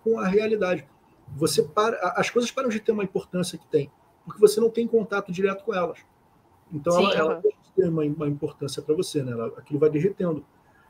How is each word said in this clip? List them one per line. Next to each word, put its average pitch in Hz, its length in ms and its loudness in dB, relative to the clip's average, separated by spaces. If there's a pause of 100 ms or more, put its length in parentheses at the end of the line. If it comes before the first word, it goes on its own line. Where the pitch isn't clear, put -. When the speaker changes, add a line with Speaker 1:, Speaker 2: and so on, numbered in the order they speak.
Speaker 1:
com 226 160 0
a 208 80 -4
realidade. 196 600 0 (500)
Você 156 260 2
para, 220 360 0
a, 180 220 -2
as - 100 -2
coisas 233 200 0
param 262 200 -4
de 214 100 -4
ter 226 120 2
uma 208 120 -2
importância 185 540 -4
que - 80 -20
tem, 143 240 0 (340)
porque 175 160 -16
você 208 200 6
não 226 100 4
tem 233 160 -2
contato 202 460 0
direto 196 320 -2
com 208 100 -4
elas. 175 240 -2 (760)
Então, 165 240 -2
Speaker 2:
Sim. 185 80 6
Speaker 1:
ela, 196 100 2
ela 160 220 0
Speaker 3:
Uhum. 165 60 -10
Speaker 1:
deixa - 220 0
de - 80 -20
ter 180 160 2
uma, 160 160 0
uma 147 240 -2
importância 143 540 -6
pra 156 120 0
você, 160 280 -2
né? 127 100 -6
Ela, 113 160 -6 (100)
aquilo 147 220 -6
vai 151 100 4
derretendo, 160 540 -2 (460)